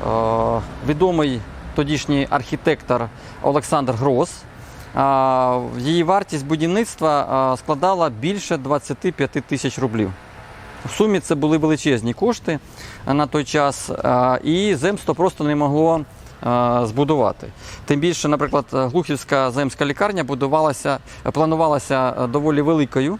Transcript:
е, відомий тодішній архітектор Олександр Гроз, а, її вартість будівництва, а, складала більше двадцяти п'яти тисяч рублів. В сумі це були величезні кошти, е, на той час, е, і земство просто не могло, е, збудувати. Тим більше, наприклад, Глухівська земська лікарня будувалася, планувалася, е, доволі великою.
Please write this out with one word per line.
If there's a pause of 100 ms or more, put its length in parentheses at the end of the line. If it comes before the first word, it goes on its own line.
е, (280)
відомий (340)
тодішній
архітектор (340)
Олександр
Гроз, (640)
а, (180)
її
вартість
будівництва,
а,
складала
більше
двадцяти
п'яти
тисяч
рублів. (720)
В
сумі
це
були
величезні
кошти, (500)
е,
на
той
час,
е,
і
земство
просто
не
могло, (460)
е,
збудувати. (380)
Тим
більше,
наприклад,
Глухівська
земська
лікарня
будувалася, (340)
планувалася,
е,
доволі
великою.